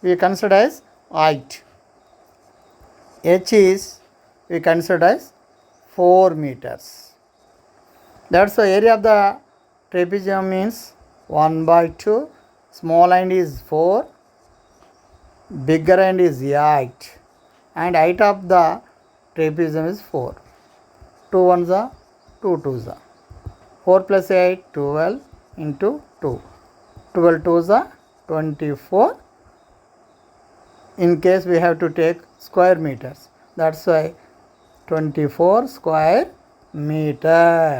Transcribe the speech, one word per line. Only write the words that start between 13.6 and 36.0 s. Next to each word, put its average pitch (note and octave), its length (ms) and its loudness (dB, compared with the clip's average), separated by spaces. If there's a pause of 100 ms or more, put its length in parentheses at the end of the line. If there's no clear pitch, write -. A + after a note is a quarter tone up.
four, F3+ 440 -2 (1600)
bigger D#3+ 340 2
end F#3 220 0
is D3 220 0
eight, C#3+ 760 -2 (560)
and E3+ 220 -4
height F3 240 2
of G3 260 0
the F3 340 2 (540)
trapezium D#3+ 540 -4
is G3+ 120 -10
four. - 360 -10 (1000)
టూ F#3 60 4 (100)
వన్ F3 180 0
జా, F#3+ 120 0 (600)
టూ G3 80 -4 (140)
టూ C#3 100 -6 (140)
జా, - 80 -18 (880)
ఫోర్ F#3 240 4
ప్లస్ F#3+ 240 0 (100)
ఎయిట్, F#3 220 -2 (120)
ట్వెల్వ్ D#3 460 -4 (420)
into D3+ 240 -4 (340)
టూ, D3 80 -4 (840)
ట్వెల్వ్ E3 340 2
టూ E3+ 60 2 (140)
జా, G#3 100 4 (500)
ట్వంటీ D#3 440 -6 (120)
ఫోర్. B3 300 0 (1900)
In E3+ 60 4 (140)
case F#3 260 2
we F3 140 2
have E3+ 180 0
to E3+ 60 -2 (120)
take E3 200 -2 (260)
square F3+ 400 2
meters, C3 340 -12 (400)
that's D#3+ 300 -4
why D#3 140 2 (840)
ట్వంటీ D#3 460 -4
ఫోర్ F#3+ 300 2 (100)
స్క్వేర్ E3 520 0 (600)